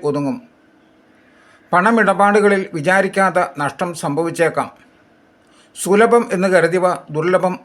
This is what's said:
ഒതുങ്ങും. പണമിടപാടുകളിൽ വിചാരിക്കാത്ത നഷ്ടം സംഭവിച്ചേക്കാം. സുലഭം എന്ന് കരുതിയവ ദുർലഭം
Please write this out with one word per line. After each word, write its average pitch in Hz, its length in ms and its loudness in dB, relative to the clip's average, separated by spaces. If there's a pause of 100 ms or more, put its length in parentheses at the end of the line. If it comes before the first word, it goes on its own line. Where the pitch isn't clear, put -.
ഒതുങ്ങും. 139 280 -4 (1300)
പണമിടപാടുകളിൽ 202 920 2 (140)
വിചാരിക്കാത്ത 190 640 0 (220)
നഷ്ടം 143 280 -4 (120)
സംഭവിച്ചേക്കാം. 156 680 -2 (1120)
സുലഭം 226 420 2 (120)
എന്ന് 185 180 0
കരുതിയവ 175 340 2 (280)
ദുർലഭം 180 500 0